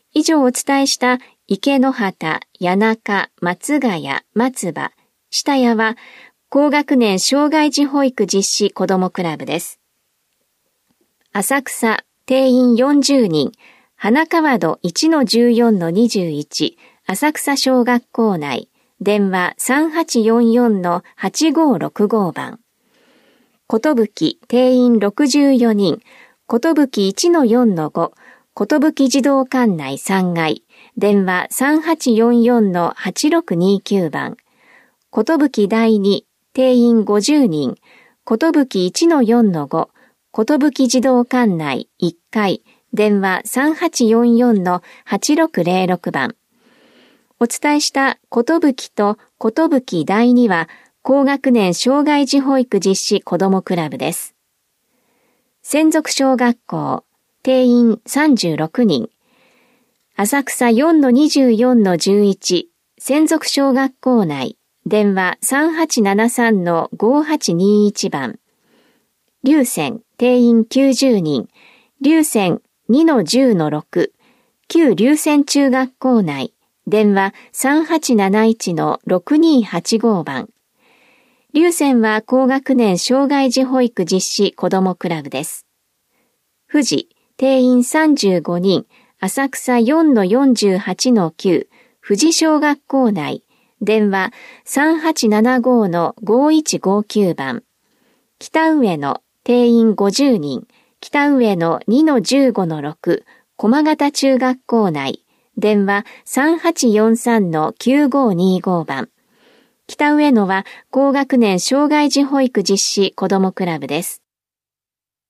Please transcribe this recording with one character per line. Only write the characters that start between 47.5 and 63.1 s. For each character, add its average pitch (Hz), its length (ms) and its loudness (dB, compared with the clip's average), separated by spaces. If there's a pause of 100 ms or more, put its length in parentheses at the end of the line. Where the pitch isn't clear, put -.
え 294 40 0
し - 120 -4
た 269 260 -2 (120)
寿 240 120 -2 (520)
と 208 240 -2 (200)
寿 247 680 -2
第 226 260 2
二 247 160 4
は、 165 220 -2 (320)
高 277 220 2
学 277 260 0
年 202 240 2
障 277 320 0
害 285 180 2
児 269 160 0
保 269 180 0
育 247 220 -2
実 190 160 0
施 196 240 -2
子 - 160 -6
ど 196 140 0
も 190 100 0
ク 185 160 -4
ラ 156 140 -4
ブ 135 80 -12
で 143 160 -6
す。 - 200 -14 (1300)
専 311 280 0
属 311 200 -2
小 269 260 0
学 240 200 2 (100)
校、 147 380 -6 (380)
定 254 240 2
員 240 400 4
三 294 280 2
十 165 220 -2
六 160 280 -2
人。 147 260 0 (1080)
浅 269 280 -2
草 - 260 -2
四 302 280 4
の 269 120 4
二 277 180 4
十 262 240 2
四 240 300 2
の 185 160 2
十 202 260 2
一、 190 460 -2 (280)
専 302 280 0